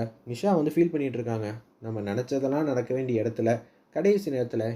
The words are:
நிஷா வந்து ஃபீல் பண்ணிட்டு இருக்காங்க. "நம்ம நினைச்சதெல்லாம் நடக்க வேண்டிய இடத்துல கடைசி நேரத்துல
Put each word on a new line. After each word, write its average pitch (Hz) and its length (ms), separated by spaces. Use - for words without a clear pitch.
நிஷா 120 280
வந்து 151 160
ஃபீல் 170 200
பண்ணிட்டு 139 260
இருக்காங்க. 113 300
"நம்ம 110 200
நினைச்சதெல்லாம் 135 680
நடக்க 123 240
வேண்டிய 127 300
இடத்துல 113 260
கடைசி 196 360
நேரத்துல 123 320